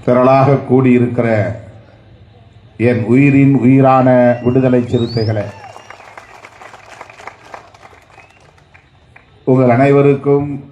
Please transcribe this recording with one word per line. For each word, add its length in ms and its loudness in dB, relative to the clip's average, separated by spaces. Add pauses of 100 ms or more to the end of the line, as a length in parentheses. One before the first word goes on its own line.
(100)
திரளாக 480 2 (120)
கூடியிருக்கிற 800 0 (1200)
என் 280 -2
உயிரின் 500 2
உயிரான 880 2
விடுதலை 400 0
சிறுத்தைகளே, 640 -4 (4000)
உங்கள் 260 0
அனைவருக்கும் 1000 0